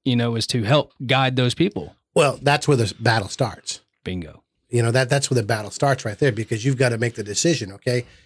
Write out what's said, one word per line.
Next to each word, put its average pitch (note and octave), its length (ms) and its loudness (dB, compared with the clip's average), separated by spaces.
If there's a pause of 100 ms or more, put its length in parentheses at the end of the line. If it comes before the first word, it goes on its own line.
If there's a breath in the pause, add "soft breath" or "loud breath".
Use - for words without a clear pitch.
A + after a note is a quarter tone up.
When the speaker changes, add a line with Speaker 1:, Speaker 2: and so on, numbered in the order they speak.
Speaker 1:
you B2+ 120 0
know, A#2 200 0
is A2 120 -4
to A#2 160 -2
help C#3 280 2 (140)
guide C3 300 2
those B2 180 2
people. - 400 -4 (200)
Speaker 2:
Well, C#3+ 280 2
that's C#3+ 260 2
where D3 80 6
the A2 240 2
battle A2+ 280 0
starts. - 520 -8 (240)
Speaker 1:
Bingo. F2+ 380 -10 (260)
Speaker 2:
You A#2+ 140 0
know, A#2 80 2
that, B2+ 180 2
that's C#3 220 0
where B2 100 2
the G2+ 60 -4
battle G#2+ 240 -4
starts C#3 340 0
right G#2+ 140 -8
there, C#3 140 2
because A2 320 -4
you've C3+ 120 2
gotta A#2+ 220 2
make A#2 160 -2
the A2 80 -8
decision, G#2 500 -2
okay? B2 320 -2 (220 soft breath)